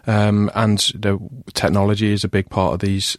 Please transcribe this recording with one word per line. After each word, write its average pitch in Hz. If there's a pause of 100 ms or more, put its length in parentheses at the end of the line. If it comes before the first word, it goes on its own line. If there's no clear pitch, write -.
Um, 104
and, 107
you -
know, 98 (240)
technology 101
is 101
a 98
big 98
part 92
of 90
these, 98